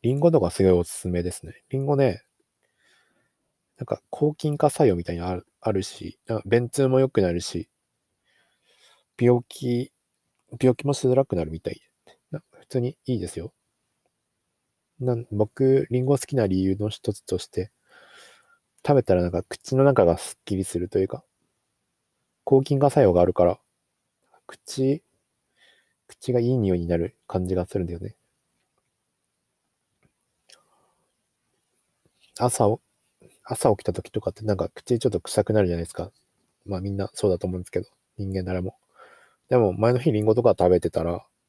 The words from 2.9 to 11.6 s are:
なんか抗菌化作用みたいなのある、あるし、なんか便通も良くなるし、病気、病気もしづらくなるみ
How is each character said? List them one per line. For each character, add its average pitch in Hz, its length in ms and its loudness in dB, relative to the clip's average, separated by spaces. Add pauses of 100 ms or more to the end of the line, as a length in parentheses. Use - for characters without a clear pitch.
な 127 60 -12
ん - 20 -10
か - 240 -6
抗 151 240 -2
菌 147 240 -4
化 147 120 2
作 143 180 2
用 92 80 2
み 85 80 -6
た 87 100 -8
い 85 40 -6
な 87 60 -8
の 90 60 -4
あ 90 60 -4
る、 90 120 -12 (120)
あ 110 120 -2
る 95 120 0
し、 - 420 -14
な 185 120 -6
ん - 20 -
か - 80 -12
便 120 220 0
通 135 180 0
も 131 120 2
良 135 100 2
く 107 120 0
な 90 100 2
る 85 100 -4
し、 - 280 -10 (1500)
病 120 280 4
気、 123 440 -6 (680)
病 127 160 4
気 - 120 -6
も 143 60 0
し 131 140 -2
づ 127 60 4
ら 131 120 4
く - 100 -6
な 82 100 -2
る 80 60 -10
み 82 100 -10